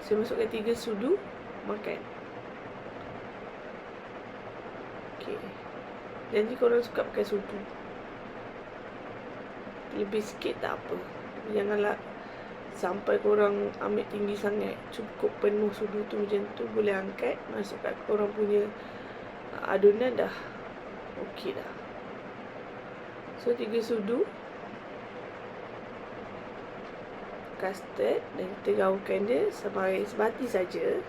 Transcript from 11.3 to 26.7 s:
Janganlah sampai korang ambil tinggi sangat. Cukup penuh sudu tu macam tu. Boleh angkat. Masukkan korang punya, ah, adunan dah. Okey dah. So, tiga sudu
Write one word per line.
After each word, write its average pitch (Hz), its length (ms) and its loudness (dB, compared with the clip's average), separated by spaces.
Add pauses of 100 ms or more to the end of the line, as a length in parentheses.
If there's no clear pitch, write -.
Janganlah 208 400 4 (760)
sampai 202 480 2
korang 202 480 6 (160)
ambil 208 240 4
tinggi 208 240 0
sangat. 208 400 2 (240)
Cukup 214 320 0 (160)
penuh 208 320 6
sudu 208 320 0
tu 220 160 -2
macam 202 160 4 (160)
tu. 233 160 -2
Boleh 208 240 6
angkat. 196 400 0 (160)
Masukkan 208 400 -2 (160)
korang 208 240 4
punya, 208 320 6 (960)
ah, - 160 4
adunan 208 400 10
dah. 190 160 2 (880)
Okey - 320 -4
dah. - 200 -6 (1700)
So, 240 80 6
tiga 233 320 2
sudu 233 400 4 (3250)